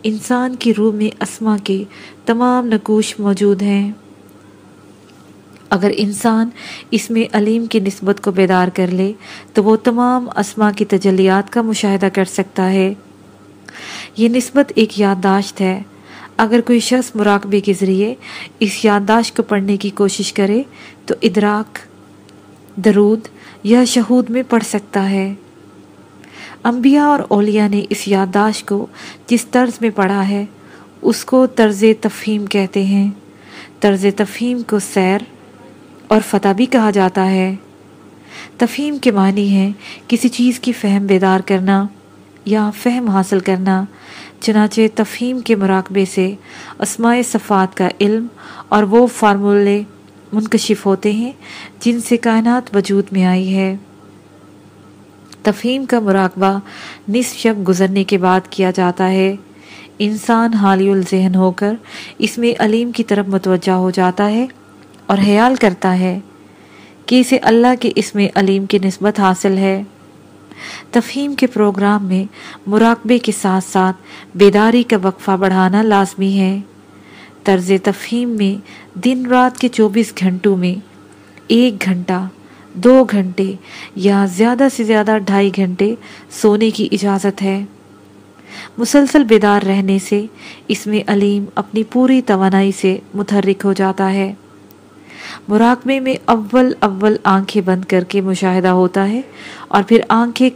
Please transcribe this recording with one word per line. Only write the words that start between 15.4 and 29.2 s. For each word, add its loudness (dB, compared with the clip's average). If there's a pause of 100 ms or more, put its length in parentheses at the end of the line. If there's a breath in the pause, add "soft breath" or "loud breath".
ہے۔ -2 (540 loud breath)
اگر 2
کوئی 2
شخص -2
مراقبے 0
کے 0
ذریعے 0 (460 loud breath)
اس -2
یادداشت 2
کو 0
پڑھنے -2
کی -6
کوشش -2
کرے 0 (440 loud breath)
تو -4
ادراک، -2 (960)
درود 2 (420 loud breath)
یا 4
شہود 0
میں -2
پڑھ 0
سکتا -4
ہے۔ -4 (1300 loud breath)
انبیاء 2
اور 2
اولیاء 0
نے -2
اس -6
یادداشت 0
کو -4 (400 loud breath)